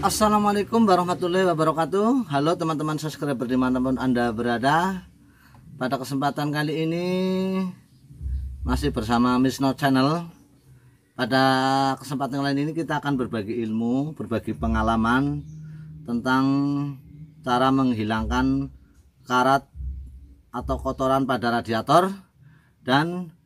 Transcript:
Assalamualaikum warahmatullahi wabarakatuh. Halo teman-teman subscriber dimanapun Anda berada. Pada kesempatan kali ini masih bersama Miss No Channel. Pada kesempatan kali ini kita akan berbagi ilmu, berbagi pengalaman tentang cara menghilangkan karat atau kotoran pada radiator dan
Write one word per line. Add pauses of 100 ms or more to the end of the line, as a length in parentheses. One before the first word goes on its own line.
(180)
Assalamualaikum
warahmatullahi
wabarakatuh.
Halo
teman-teman
subscriber
dimanapun
Anda
berada. (720)
Pada
kesempatan
kali
ini (1600)
masih
bersama
Miss
No
Channel. (880)
Pada (580)
kesempatan
kali
ini
kita
akan
berbagi
ilmu,
berbagi
pengalaman (640)
tentang (1000)
cara
menghilangkan (480)
karat (800)
atau
kotoran
pada
radiator (720)
dan (160)